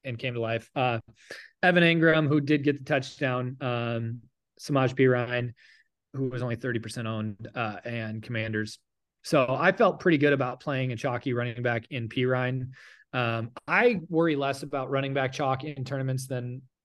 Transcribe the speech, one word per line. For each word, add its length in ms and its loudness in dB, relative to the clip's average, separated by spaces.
and 140 -8
came 160 -6
to 60 -4
life. 340 -4
Uh, 240 0
Evan 200 6
Ingram, 440 6
who 140 4
did 220 2
get 160 2
the 60 -14
touchdown, 760 -2
um, 600 -2
Samaje 360 2
Perine, 580 2
who 160 -4
was 100 -6
only 160 -2
thirty 220 -4
percent 280 -6
owned, 480 -6
uh, 300 -4
and 380 -6
Commanders. 560 -4
So 220 4
I 260 2
felt 280 2
pretty 160 6
good 160 4
about 280 -2
playing 320 -2
a 40 -6
chalky 380 -2
running 280 -4
back 280 0
in 180 -6
Perine. 640 0
Um, 380 -2
I 400 4
worry 280 2
less 260 -2
about 260 -4
running 240 0
back 200 0
chalk 300 -2
in 220 -8
tournaments 420 -4
than, 360 -8